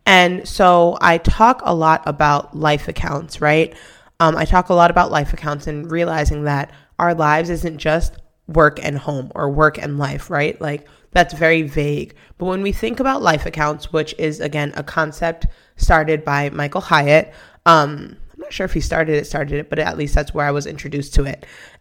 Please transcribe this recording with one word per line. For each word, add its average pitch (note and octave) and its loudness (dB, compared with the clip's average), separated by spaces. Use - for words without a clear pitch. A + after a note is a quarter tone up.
And F3+ 4
so F3 4
I E3+ 4
talk A3+ 4
a F3 2
lot D#3+ 2
about D3 -2
life D3+ -2
accounts, D#3 -8
right? D#3 2
Um, D#3+ 2
I D#3+ -2
talk F3+ 2
a F#3 2
lot E3+ 6
about F3 2
life C#3+ -2
accounts D3 -6
and D#3 -8
realizing D#3 -2
that C#3+ -2
our F3 2
lives D#3+ 2
isn't E3 -6
just D#3+ -2
work D3+ 2
and C#3+ -4
home C3+ -8
or C#3+ -4
work D3+ 2
and D3 -6
life, C#3+ -6
right? D#3 -4
Like, D3 -8
that's F3 2
very D#3+ 2
vague. D3 -4
But F3+ -8
when F#3 -2
we G3 -4
think A3+ -4
about C4+ -2
life D#3+ 0
accounts, D3+ -6
which D#3 -4
is, D#3 -4
again, D3 -4
a D3 -10
concept D#3+ -4
started D#3 2
by C#3+ -2
Michael D3 -6
Hyatt, D3+ 4
um, D3+ 2
I'm - -20
not - -16
sure F#3+ -4
if - -4
he D#3+ 0
started D#3 -2
it, D3 -2
started C#3+ -6
it, C#3+ -8
but D#3 -4
at D#3 -4
least D3 -4
that's D3+ -4
where D3+ -2
I C#3+ -2
was C#3+ -4
introduced C#3+ -10
to C#3+ 4
it. C#3 -10